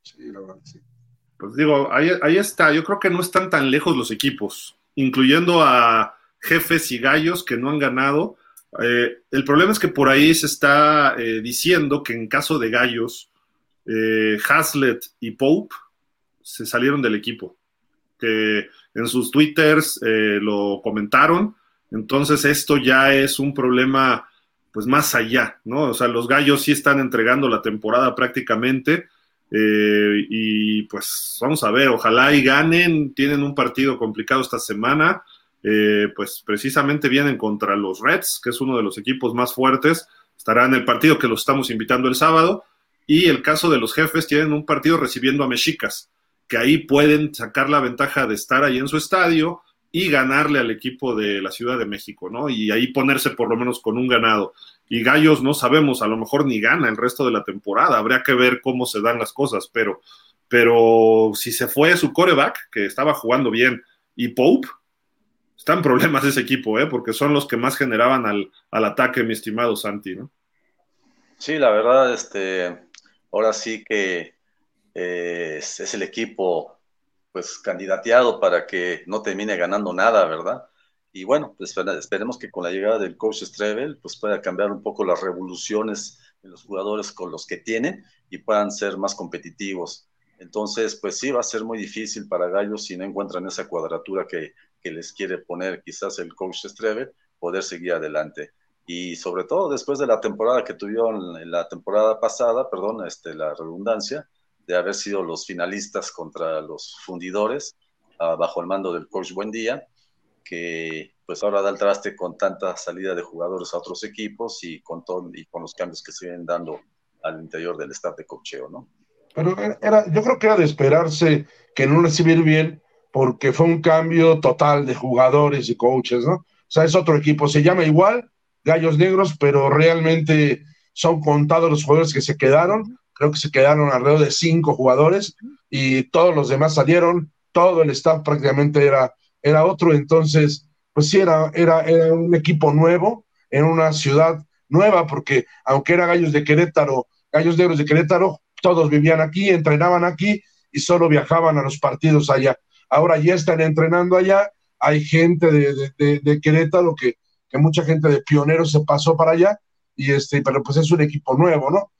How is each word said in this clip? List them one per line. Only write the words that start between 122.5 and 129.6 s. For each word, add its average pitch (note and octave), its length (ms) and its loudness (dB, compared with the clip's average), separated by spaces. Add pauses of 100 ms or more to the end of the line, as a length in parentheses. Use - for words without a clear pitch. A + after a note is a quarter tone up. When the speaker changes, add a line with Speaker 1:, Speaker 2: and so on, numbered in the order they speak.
Speaker 1:
porque C3 400 0
fue D#3+ 140 4
un E3 140 0
cambio D#3+ 600 4
total C#3+ 460 2
de B2+ 80 -2
jugadores B2+ 760 2
y A#2+ 80 -2
coaches, B2 480 0
¿no? E3+ 100 0
O F3 100 -8 (220)
sea, - 180 2
es E3 120 2
otro D#3+ 200 4
equipo, D3 300 2
se D3 160 2
llama F3 220 4
igual, F#3+ 460 4 (340)
Gallos D#3+ 340 2
Negros, F#3 400 2
pero C#3+ 320 2